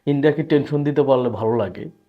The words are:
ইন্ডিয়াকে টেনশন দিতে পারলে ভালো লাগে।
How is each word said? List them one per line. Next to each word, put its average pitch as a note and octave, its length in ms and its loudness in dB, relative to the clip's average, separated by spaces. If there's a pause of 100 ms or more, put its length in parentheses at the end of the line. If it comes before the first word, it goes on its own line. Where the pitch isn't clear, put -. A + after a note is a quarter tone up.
ইন্ডিয়াকে C#3+ 380 2
টেনশন D3 400 0
দিতে D3 200 0
পারলে B2+ 260 2
ভালো A2 280 -2
লাগে। G2+ 280 -6 (240)